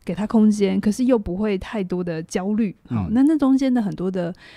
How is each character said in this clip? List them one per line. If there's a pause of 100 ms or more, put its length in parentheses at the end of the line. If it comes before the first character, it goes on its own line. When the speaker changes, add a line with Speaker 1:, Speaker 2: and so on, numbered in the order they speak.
Speaker 1:
给
他
空
间，
可
是
又
不
会
太
多
的
焦
虑。 (100)
好，
Speaker 2:
嗯。
Speaker 1:
那，
那
中
间
的
很
多
的， (220)